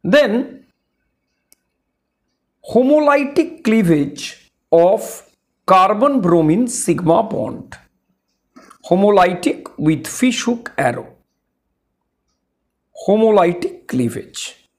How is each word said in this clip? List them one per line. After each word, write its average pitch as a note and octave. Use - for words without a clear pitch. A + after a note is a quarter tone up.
Then A#3+
homolytic C#4+
cleavage F3
of F3+
carbon G#3+
bromine E3+
sigma -
bond, -
homolytic F#3+
with D3+
fish -
hook A#3
arrow, B2
homolytic G3+
cleavage। -